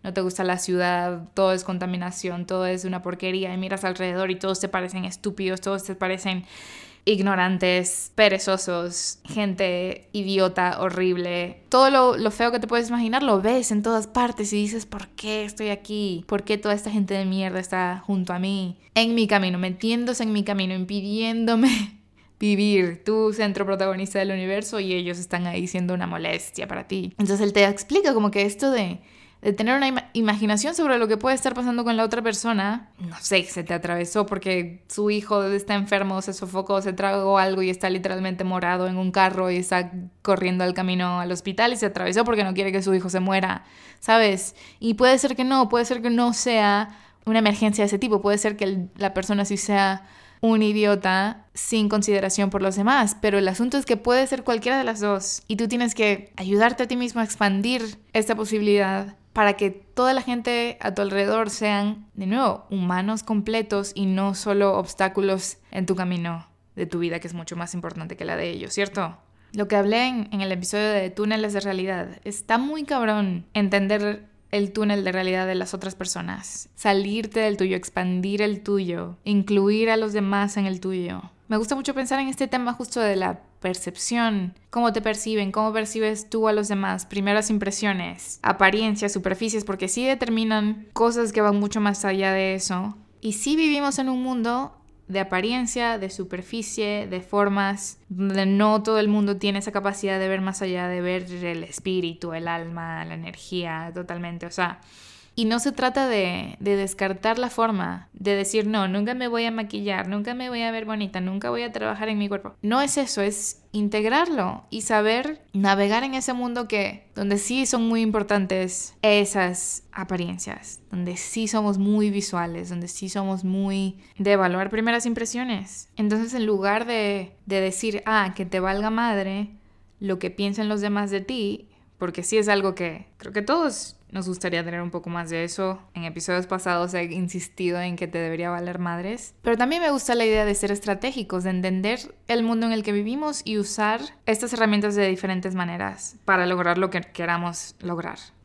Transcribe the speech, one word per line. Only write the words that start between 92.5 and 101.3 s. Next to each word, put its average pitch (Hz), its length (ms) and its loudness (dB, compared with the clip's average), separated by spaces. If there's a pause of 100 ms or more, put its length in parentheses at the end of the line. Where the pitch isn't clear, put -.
eso. 190 420 -4 (240)
Y 214 120 -2
sí 277 220 0
vivimos 285 440 2
en 262 100 0
un 254 140 -2
mundo 254 520 -2 (320)
de 185 120 -4
apariencia, 233 800 0
de 190 100 -6
superficie, 208 1000 -6
de 185 140 -6
formas, 202 800 0 (100)
donde 190 360 0
no 208 360 4
todo 220 180 2
el 214 80 4
mundo 202 300 2
tiene 202 220 0
esa 202 120 -6
capacidad 196 480 -2
de 190 80 0
ver 190 140 0
más 190 200 -4
allá, 180 260 -2
de 180 140 -2
ver 180 300 -2